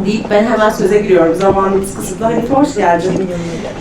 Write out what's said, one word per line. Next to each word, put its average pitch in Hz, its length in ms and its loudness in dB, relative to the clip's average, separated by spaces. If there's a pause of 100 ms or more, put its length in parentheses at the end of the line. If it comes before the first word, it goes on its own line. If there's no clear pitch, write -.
deyip 214 240 -2
ben 208 140 4
hemen 220 260 2
söze 208 300 2
giriyorum. 170 360 2
Zamanımız 190 600 0
kısıtlı. 196 300 -6
Hanife, 240 280 0
hoş 277 220 2
geldin. 180 540 0 (520)